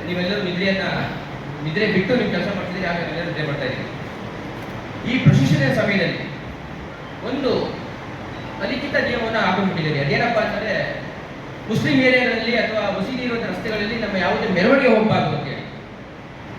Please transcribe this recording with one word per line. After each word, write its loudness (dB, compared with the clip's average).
ನೀವೆಲ್ಲರೂ 0
ನಿದ್ರೆಯನ್ನ, 0
ನಿದ್ರೆ 2
ಬಿಟ್ಟು 4
ನೀವು 2
ಕೆಲಸ 0
ಮಾಡ್ತಿದ್ದೀರಿ, -4
ಆಗ 0
ನಾವೆಲ್ಲರೂ -2
ನಿದ್ರೆ -2
ಮಾಡ್ತಾ -2
ಇದೀವಿ. -4
ಈ 2
ಪ್ರಶಿಕ್ಷಣೆಯ 6
ಸಮಯದಲ್ಲಿ 2
ಒಂದು 0
ಅಲಿಖಿತ -2
ನಿಯಮವನ್ನು 0
ಹಾಕೊಂಡ್ಬಿಟ್ಟಿದ್ದೀರಿ. 2
ಅದೇನಪ್ಪ 2
ಅಂತಂದ್ರೆ 0
ಮುಸ್ಲಿಂ 2
ಏರಿಯಾಗಳಲ್ಲಿ 4
ಅಥವಾ 0
ಮಸೀದಿ -2
ಇರುವಂಥ -2
ರಸ್ತೆಗಳಲ್ಲಿ -2
ನಮ್ಮ -2
ಯಾವುದೇ 2
ಮೆರವಣಿಗೆ 4
ಹೋಗ್ಬಾರ್ದು 4
ಅಂತ -2
ಹೇಳಿ. -8